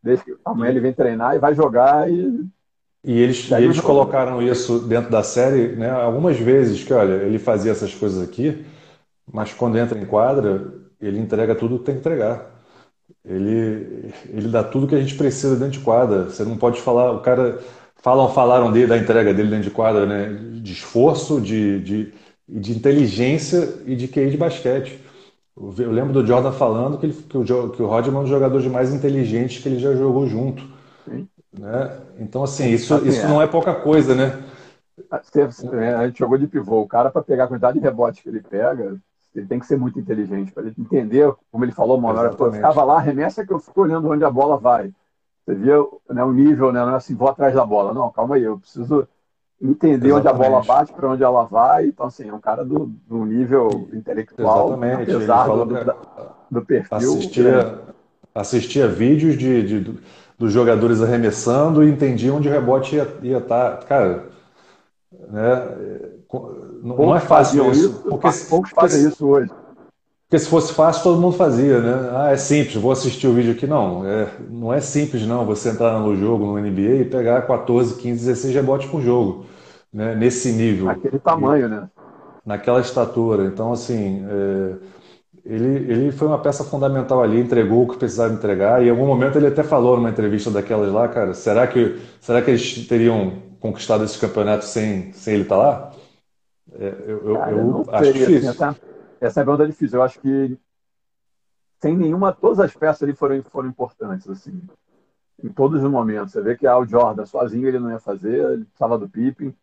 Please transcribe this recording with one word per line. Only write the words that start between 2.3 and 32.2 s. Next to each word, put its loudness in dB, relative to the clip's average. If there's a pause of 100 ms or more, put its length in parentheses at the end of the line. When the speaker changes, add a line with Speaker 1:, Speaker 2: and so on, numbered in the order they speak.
Speaker 2:
E -2
eles, 4
e -12
Speaker 1:
segue 4
o 6
Speaker 2:
eles 4
Speaker 1:
jogo. -2
Speaker 2:
colocaram 2
isso 0
dentro -2
da 2
série, 0
né, -4
algumas 0
vezes, 2
que, -4
olha, 2
ele 0
fazia 0
essas -4
coisas -4
aqui, -6 (680)
mas -8
quando -2
entra -2
em -8
quadra, 0 (260)
ele -6
entrega 0
tudo -4
que -10
tem -4
que -8
entregar. -4 (680)
Ele, -4 (160)
ele -6
dá 0
tudo -2
que 0
a 4
gente -4
precisa 0
dentro -2
de -14
quadra. 2
Você -8
não -6
pode 0
falar, 2
o -6
cara, 0 (360)
falam, 2
falaram 4
dele, 6
da 4
entrega 4
dele 0
dentro -2
de -6
quadra, 2
né, -4 (280)
de -14
esforço, 0
de... -2
de, -6 (360)
e -10
de -6
inteligência 0
e -4
de -6
Q -2
I 0
de -4
basquete. -4 (560)
Eu -14
ve-, -4
eu -4
lembro -2
do 2
Jordan 2
falando 0
que -4
ele, -4
que -12
o 0
Jo-, 0
que -6
o 0
Rodman 0
é -2
um -4
dos -2
jogadores 2
mais -2
inteligentes -2
que -4
ele -2
já 0
jogou 0
junto, -4 (460)
Speaker 1:
Sim. -12 (320)
Speaker 2:
né? -8 (220)